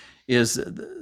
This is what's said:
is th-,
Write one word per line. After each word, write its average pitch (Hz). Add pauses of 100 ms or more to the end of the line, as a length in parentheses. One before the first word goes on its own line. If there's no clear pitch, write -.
(260)
is 120
th-, - (140)